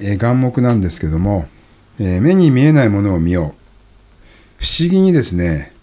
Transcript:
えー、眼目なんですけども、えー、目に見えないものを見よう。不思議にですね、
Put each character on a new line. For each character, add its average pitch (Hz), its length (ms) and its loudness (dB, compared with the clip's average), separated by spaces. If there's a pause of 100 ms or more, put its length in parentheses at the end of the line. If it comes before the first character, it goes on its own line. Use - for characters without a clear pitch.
え 101 140 -4
ー、 - 20 -2
眼 120 240 0
目 123 200 -2
な 123 120 0
ん 107 80 0
で 87 80 -2
す - 100 -10
け - 80 -4
ど 80 100 -2
も、 90 300 -2 (520)
え 92 180 -2
ー、 92 40 0
目 160 120 2
に 180 160 4
見 127 140 2
え 151 80 4
な 147 140 4
い 107 40 2
も 101 140 0
の 101 100 0
を 87 60 0
見 85 140 0
よ 78 200 -4 (1040)
う。 - 40 -8
不 - 20 -4 (140)
思 170 100 0
議 190 120 2
に 190 100 4
で 156 120 2
す - 100 -8
ね、 82 380 -4 (120)